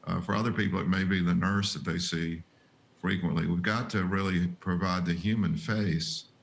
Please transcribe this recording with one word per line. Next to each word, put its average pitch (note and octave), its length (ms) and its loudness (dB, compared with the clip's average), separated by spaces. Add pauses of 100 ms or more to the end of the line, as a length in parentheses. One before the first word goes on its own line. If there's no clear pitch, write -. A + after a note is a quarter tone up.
Uh, F2+ 160 -2
for G2+ 120 -2
other A2 180 0
people, G2 280 0
it F2 80 0
may F#2+ 160 4
be F#2 180 2
the F2 140 4
nurse F#2+ 380 2
that C2+ 100 -6
they E2+ 160 -2
see E2 420 -4 (580)
frequently. F2+ 480 0
We've F2 140 0
got G#2+ 300 0
to G2 140 0
really F#2 420 2 (120)
provide F2+ 460 0
the E2+ 80 0
human F2+ 420 0
face G2 720 -2 (180)